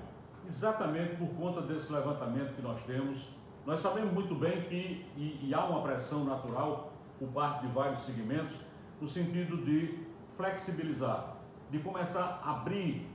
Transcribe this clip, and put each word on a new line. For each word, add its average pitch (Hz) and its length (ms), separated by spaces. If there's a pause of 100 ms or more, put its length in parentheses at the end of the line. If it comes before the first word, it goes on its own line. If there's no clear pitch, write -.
(480)
Exatamente 175 680
por 170 180
conta 170 260
desse 151 300
levantamento 135 640
que 127 80
nós 117 200
temos, 135 460 (340)
nós 156 160
sabemos 202 320
muito 180 220
bem 175 300
que, 175 420 (100)
e, 147 280
e 135 100
há 160 120
uma 170 180
pressão 135 420
natural 135 680 (260)
por 135 80
parte 139 400
de 117 60
vários 135 320
segmentos, 123 500 (440)
no 151 80
sentido 175 500
de 156 420 (360)
flexibilizar, 160 1000 (340)
de 147 80
começar 180 640
a 151 100
abrir 185 600